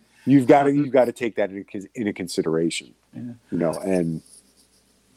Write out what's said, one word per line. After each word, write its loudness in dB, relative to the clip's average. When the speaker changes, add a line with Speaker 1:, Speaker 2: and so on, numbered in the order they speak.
Speaker 1:
you've 6
gotta, 6
Speaker 2:
Um, 2
Speaker 1:
you've 0
gotta 4
take -6
that -2
into, -10
con-, -14
into -4
consideration. -4
Speaker 2:
Yeah. -14
Speaker 1:
You -4
know, 0
and -2